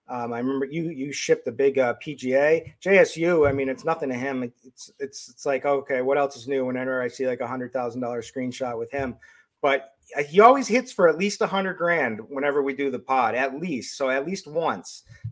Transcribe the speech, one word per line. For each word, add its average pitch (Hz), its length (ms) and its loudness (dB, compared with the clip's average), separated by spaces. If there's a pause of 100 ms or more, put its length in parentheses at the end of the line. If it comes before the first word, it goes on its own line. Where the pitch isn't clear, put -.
Um, 120 240 -6
I 117 60 -6
remember 135 280 -2
you, 160 240 -4
you 139 200 -8
shipped - 360 -2
the 127 40 -6
big, 135 300 2
uh, 120 140 2
P 147 200 -12
G 127 220 0
A. 156 420 2
J 190 200 4
S 160 180 6
U, 165 280 4
I 139 60 6
mean, 135 180 0
it's 127 160 -6
nothing 156 240 -2
to 127 60 -2
him. 127 300 -4
It's, - 560 -16
it's, - 280 -10
it's - 160 -14
like, 135 200 -2
okay, 139 360 0
what 135 160 2
else 139 200 0
is 117 100 -16
new 135 180 -2
whenever 127 380 -4
I 123 60 -2
see, 127 180 -6
like, 123 140 -2
a 120 80 -4
hundred 123 240 -8
thousand 123 300 -4
dollar 120 200 -6
screenshot 123 560 -8
with 117 140 -8
him? 135 240 -4 (460)
But 135 320 0 (340)
he 160 100 -2
always 254 300 8
hits 247 240 0
for 175 160 6
at 156 100 2
least 202 220 -2
a 208 80 0
hundred 190 280 -2
grand 147 520 0
whenever 139 340 0
we 139 100 0
do 139 160 -2
the 123 120 -4
pod, 123 340 2
at 131 240 -2
least. 156 380 -6
So 135 120 -2
at 135 160 0
least 185 220 -8
once. 147 560 -4 (300)